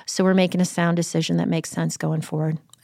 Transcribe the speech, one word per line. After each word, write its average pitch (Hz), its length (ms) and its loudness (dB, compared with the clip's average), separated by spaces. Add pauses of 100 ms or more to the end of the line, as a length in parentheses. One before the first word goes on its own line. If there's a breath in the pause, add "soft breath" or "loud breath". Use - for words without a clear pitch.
so - 180 0
we're 185 100 4
making 185 280 2
a 180 40 2
sound 170 300 0
decision 165 400 0
that 170 120 0
makes 165 220 -2
sense 165 280 -4
going 156 240 -2
forward. 156 360 -2 (240)